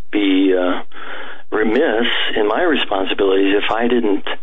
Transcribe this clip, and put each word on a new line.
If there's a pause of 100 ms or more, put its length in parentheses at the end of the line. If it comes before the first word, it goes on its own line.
(120)
be,
uh, (640)
remiss (280)
in
my
responsibilities
if
I
didn't (180)